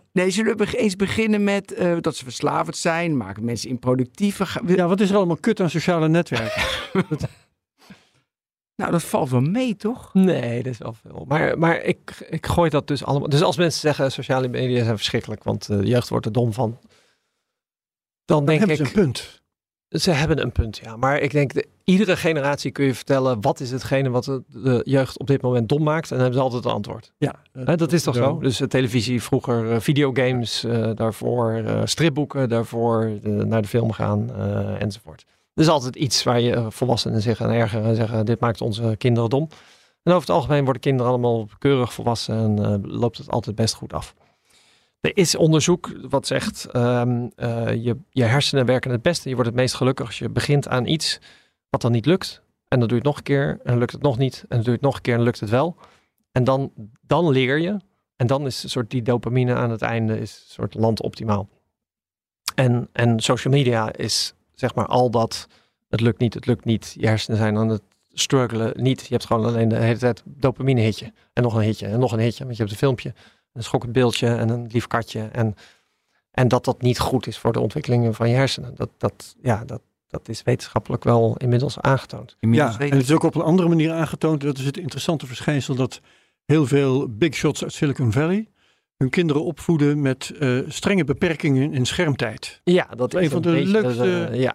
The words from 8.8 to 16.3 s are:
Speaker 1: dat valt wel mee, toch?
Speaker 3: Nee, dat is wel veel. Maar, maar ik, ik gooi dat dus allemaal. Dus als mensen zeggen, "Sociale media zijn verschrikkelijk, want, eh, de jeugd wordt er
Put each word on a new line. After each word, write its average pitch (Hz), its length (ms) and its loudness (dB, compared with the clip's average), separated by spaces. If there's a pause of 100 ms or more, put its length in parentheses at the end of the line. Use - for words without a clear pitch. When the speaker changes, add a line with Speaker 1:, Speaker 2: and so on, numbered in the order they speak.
Speaker 1:
dat 170 120 0
valt 160 280 -2
wel 123 100 4
mee, 214 360 0
toch? - 380 -6
Speaker 3:
Nee, 131 480 2
dat 127 100 -6
is 120 60 -12
wel 117 140 -10
veel. - 360 -18
Maar, 147 300 0
maar 165 240 2
ik, - 480 -6
ik - 160 -6
gooi 170 240 2
dat 143 160 0
dus 143 180 -4
allemaal. 139 240 0
Dus 147 140 4
als 180 140 2
mensen 165 240 0
zeggen, 143 320 0
"Sociale 127 360 -2
media 123 360 0
zijn 113 120 0
verschrikkelijk, - 480 -4
want, 110 240 -4
eh, 104 100 0
de 101 80 0
jeugd 120 220 2
wordt 117 180 -2
er 107 60 -4